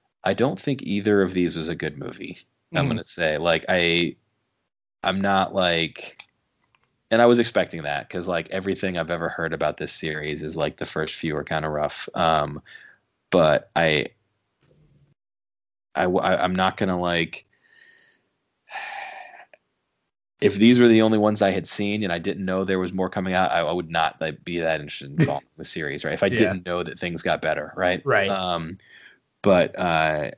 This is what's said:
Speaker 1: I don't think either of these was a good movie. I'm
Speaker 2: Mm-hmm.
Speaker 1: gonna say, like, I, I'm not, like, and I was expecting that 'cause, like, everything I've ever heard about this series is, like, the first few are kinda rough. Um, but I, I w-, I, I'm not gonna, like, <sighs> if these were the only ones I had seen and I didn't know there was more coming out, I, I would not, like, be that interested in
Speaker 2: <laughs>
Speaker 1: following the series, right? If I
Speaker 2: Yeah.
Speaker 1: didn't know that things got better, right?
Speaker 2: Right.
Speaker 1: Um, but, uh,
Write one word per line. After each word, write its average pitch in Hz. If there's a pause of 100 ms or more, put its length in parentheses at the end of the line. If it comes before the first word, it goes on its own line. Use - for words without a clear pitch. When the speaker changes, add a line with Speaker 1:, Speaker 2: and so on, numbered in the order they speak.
(240)
Speaker 1:
I 98
don't 143
think 139
either 101
of 90
these 87
was 80
a 82
good 76
movie. - (360)
I'm 87
Speaker 2:
Mm-hmm. -
Speaker 1:
gonna 76
say, 78
like, 82
I, 85 (880)
I'm 95
not, 95
like, 85 (880)
and 117
I 120
was 120
expecting 90
that 71
'cause, 87
like, 82
everything 95
I've 82
ever 85
heard 82
about 73
this 76
series 76
is, 80
like, 73
the -
first 80
few 78
are 71
kinda 78
rough. 76
Um, 76 (720)
but 78
I, 78 (1900)
I 78
w-, 90
I, 92
I'm 92
not 92
gonna, 92
like, 87 (1200)
<sighs> - (1700)
if 101
these 117
were 120
the 113
only 110
ones 104
I 98
had 90
seen 104
and 92
I 85
didn't 95
know 95
there 95
was 92
more 92
coming 95
out, 92
I, 85
I 80
would 85
not, 80
like, 80
be 85
that 80
interested 71
in -
Speaker 2:
<laughs> 82
Speaker 1:
following 71 (120)
the 78
series, 76
right? 76
If 82
I 101
Speaker 2:
Yeah. 113
Speaker 1:
didn't 95
know 87
that -
things 87
got 80
better, 76
right? 90
Speaker 2:
Right. 104
Speaker 1:
Um, 90 (640)
but, 90
uh, 78